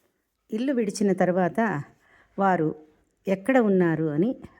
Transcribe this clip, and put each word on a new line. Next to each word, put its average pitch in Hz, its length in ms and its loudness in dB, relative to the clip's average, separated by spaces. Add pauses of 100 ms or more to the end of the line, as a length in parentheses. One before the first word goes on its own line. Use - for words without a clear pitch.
(520)
ఇల్లు 254 220 -2
విడిచిన 202 400 0
తర్వాత 180 720 0 (560)
వారు 175 360 2 (520)
ఎక్కడ 196 300 0
ఉన్నారు 180 460 2
అని 165 320 -2 (240)